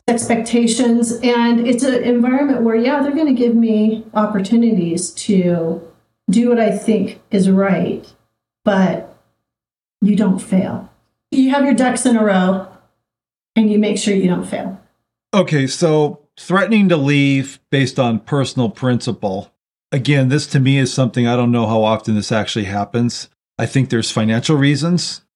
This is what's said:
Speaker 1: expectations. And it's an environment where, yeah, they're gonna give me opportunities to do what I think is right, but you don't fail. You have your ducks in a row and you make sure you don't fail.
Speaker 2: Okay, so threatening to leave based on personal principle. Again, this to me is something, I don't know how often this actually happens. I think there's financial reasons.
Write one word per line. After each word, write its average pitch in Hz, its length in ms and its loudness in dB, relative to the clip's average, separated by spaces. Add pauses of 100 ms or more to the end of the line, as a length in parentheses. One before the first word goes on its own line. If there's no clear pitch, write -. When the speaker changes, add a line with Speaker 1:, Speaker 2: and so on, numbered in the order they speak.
Speaker 1:
expectations. 233 1080 0 (120)
And 233 420 2
it's 247 160 0
an 247 220 0
environment 247 580 0
where, 226 140 2
yeah, 277 260 0
they're 285 140 -2
gonna 311 160 0
give 233 240 2
me 220 580 0
opportunities 202 960 0
to 175 720 -2 (480)
do 240 180 2
what 233 120 2
I 214 100 2
think 196 500 -4 (100)
is 190 200 2
right, 190 560 0 (580)
but 190 520 -2 (840)
you 202 120 2
don't 190 240 0
fail. - 520 -4 (400)
You 262 200 2
have 277 140 2
your 277 100 2
ducks 247 300 0
in 240 120 2
a 214 80 2
row 190 440 0 (880)
and 220 140 2
you 208 80 2
make 214 200 0
sure 202 160 -2
you 185 140 2
don't 175 160 -2
fail. - 360 -10 (520)
Speaker 2:
Okay, 151 340 2
so 151 540 0 (180)
threatening 196 520 2
to 170 60 4
leave 139 640 0 (120)
based 135 280 0
on 117 220 0
personal 131 480 -2
principle. 110 840 -4 (380)
Again, 139 380 2
this 147 200 0
to 143 120 0
me 135 160 2
is 131 160 0
something, 120 340 0
I 120 80 0
don't 123 160 0
know 117 160 0
how 110 160 0
often 110 320 0
this 104 160 -4
actually 107 360 -2
happens. 101 600 -4 (300)
I 113 80 -2
think 131 240 -2
there's 113 220 -2
financial 113 440 0
reasons. 147 640 0 (140)